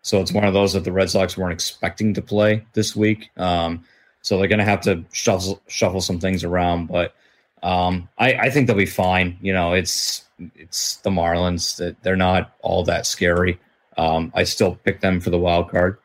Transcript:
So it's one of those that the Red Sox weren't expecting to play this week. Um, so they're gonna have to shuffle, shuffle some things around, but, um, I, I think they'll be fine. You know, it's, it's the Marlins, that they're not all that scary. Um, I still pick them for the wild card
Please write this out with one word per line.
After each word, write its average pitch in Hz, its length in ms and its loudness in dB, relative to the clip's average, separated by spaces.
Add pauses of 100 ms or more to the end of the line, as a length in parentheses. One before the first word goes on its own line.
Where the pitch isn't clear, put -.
So 98 180 2
it's 90 120 -2
one 104 120 2
of 95 100 2
those 98 180 4
that 95 120 0
the 92 80 -2
Red 92 180 2
Sox 95 260 0
weren't 92 160 -2
expecting 92 600 -4
to 95 80 -4
play 107 500 2
this - 240 -2
week. 107 400 0
Um, 85 480 -2 (380)
so 95 160 0
they're 95 100 2
gonna 104 160 2
have 101 180 2
to 87 300 0
shuffle, 95 560 -2
shuffle 92 320 -2
some 90 200 -4
things 92 240 -2
around, 87 420 0
but, 87 280 -2 (480)
um, 90 540 0
I, 123 180 2
I 120 160 0
think 135 160 4
they'll 113 100 2
be 98 100 2
fine. 92 560 0
You 95 100 -2
know, 87 220 2
it's, - 500 -2 (300)
it's - 440 -8
the 98 120 -2
Marlins, 87 680 0
that 87 260 -8
they're 92 140 0
not 92 460 2
all 90 220 0
that 85 200 -2
scary. 87 540 0 (400)
Um, 82 360 0
I 131 100 0
still 95 320 0
pick - 240 -4
them 92 200 0
for 90 80 -4
the 87 100 0
wild 87 300 2
card 92 360 0